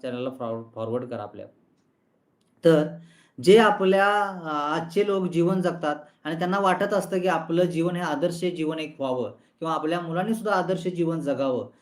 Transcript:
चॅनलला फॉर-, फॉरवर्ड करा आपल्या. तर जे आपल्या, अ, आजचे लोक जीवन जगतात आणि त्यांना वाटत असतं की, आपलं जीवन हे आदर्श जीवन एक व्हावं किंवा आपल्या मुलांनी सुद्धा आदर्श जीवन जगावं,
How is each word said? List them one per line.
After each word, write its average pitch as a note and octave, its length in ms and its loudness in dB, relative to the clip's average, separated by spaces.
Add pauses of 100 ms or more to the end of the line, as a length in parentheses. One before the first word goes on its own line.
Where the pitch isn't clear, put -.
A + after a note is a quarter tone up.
चॅनलला B2+ 280 -6
फॉर-, A2+ 340 -8 (120)
फॉरवर्ड A2+ 300 -4
करा A2+ 180 -10
आपल्या. G2+ 220 -14 (1200)
तर D#3+ 220 6 (560)
जे F#3+ 140 10
आपल्या, G3+ 640 4
अ, D#3+ 580 -4
आजचे G3 260 0
लोक F#3+ 260 0
जीवन F3 300 2
जगतात E3 340 -2 (280)
आणि E3 160 -4
त्यांना F#3 200 0
वाटत G3 340 2
असतं F#3+ 260 -2
की, F3+ 80 0
आपलं E3+ 360 2
जीवन E3+ 320 0
हे F3 60 -4
आदर्श E3+ 380 -2
जीवन D#3 400 -4
एक D3+ 200 -8
व्हावं B2+ 320 -2 (280)
किंवा D#3+ 140 -4
आपल्या D#3 260 -2
मुलांनी F3 340 -2
सुद्धा G#3 180 -2
आदर्श F3+ 360 0
जीवन E3 320 0
जगावं, C3+ 500 -2 (120)